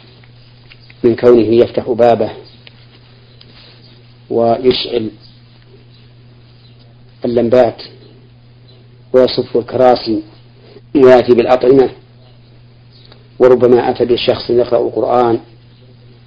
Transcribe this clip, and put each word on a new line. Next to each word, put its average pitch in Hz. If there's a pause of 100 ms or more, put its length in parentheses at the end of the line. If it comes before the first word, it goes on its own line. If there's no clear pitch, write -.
(1040)
من 117
كونه 120
يفتح 117
بابه 113 (2000)
ويشعل 117 (2250)
اللمبات 120 (1300)
ويصف 127
الكراسي 120 (720)
ويأتي 127
بالأطعمة، 127 (1500)
وربما 123
أتى 123
بشخص 120
يقرأ 120
القرآن 117 (880)